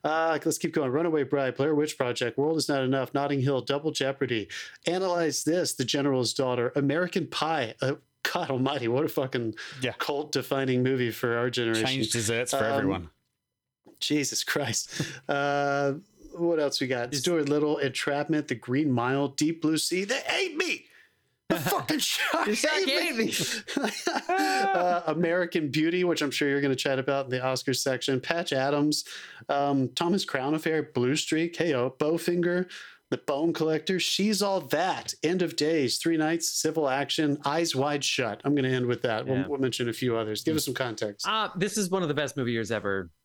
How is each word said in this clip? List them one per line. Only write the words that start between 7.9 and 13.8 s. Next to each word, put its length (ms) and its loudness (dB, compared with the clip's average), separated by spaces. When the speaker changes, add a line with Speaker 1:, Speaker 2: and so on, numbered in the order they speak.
Speaker 1:
God 180 -2
almighty, 360 0
what 180 2
a 40 -2
fucking 460 -2
Speaker 2:
Yeah. 120 -2
Speaker 1:
cult-defining 920 0
movie 280 2
for 260 0
our 120 2
generation. 380 0
Speaker 2:
Changed 260 0
desserts 380 0
for 140 0
Speaker 1:
Um, 80 0
Speaker 2:
everyone. 360 0